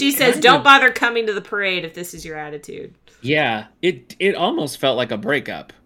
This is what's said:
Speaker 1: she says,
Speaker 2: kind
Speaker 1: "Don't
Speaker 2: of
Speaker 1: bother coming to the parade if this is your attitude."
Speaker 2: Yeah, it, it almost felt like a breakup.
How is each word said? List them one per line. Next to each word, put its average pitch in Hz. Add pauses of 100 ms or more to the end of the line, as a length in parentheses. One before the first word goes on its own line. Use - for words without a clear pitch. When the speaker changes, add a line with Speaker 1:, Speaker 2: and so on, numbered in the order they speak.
Speaker 1:
she 277
says, 262
Speaker 2:
kind -
Speaker 1:
"Don't 254
Speaker 2:
of -
Speaker 1:
bother 262
coming 233
to 214
the 196
parade 196
if 165
this 175
is 165
your 160
attitude." 151 (280)
Speaker 2:
Yeah, 123 (160)
it, 165
it 190
almost 170
felt 135
like 120
a 110
breakup. 107 (140)